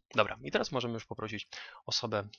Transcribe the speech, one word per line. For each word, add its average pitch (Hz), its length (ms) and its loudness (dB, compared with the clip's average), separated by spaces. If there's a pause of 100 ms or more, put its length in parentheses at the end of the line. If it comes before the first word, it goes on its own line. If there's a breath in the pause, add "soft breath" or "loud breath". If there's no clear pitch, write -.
(160)
Dobra, 107 280 4
i 143 80 -8
teraz 208 200 2
możemy 120 220 0
już 113 120 -6
poprosić 107 420 -6 (380 loud breath)
osobę, 104 420 2 (120)